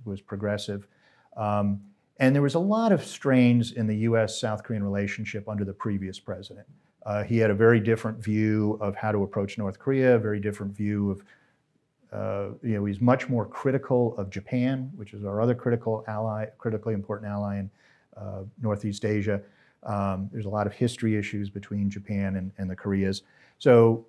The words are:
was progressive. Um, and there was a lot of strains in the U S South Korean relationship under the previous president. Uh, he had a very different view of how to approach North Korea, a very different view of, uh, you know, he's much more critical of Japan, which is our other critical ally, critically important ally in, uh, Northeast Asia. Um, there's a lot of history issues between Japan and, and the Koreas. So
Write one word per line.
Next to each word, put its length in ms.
was 180
progressive. 680
Um, 460
and 160
there 100
was 120
a 100
lot 160
of 120
strains 680
in 140
the 100
U 60
S 240
South 240
Korean 200
relationship 680
under 160
the 80
previous 460
president. 480
Uh, 180
he 200
had 60
a 60
very 240
different 440
view 560
of 160
how 160
to 120
approach 340
North 220
Korea, 360
a 40
very 200
different 340
view 380
of, 120
uh, 480
you 140
know, 100
he's 160
much 260
more 180
critical 720
of 120
Japan, 680
which 180
is 120
our 160
other 140
critical 520
ally, 380
critically 360
important 360
ally 280
in, 120
uh, 280
Northeast 420
Asia. 380
Um, 480
there's 140
a 140
lot 80
of 60
history 440
issues 320
between 400
Japan 480
and, 200
and 120
the 60
Koreas. 480
So 500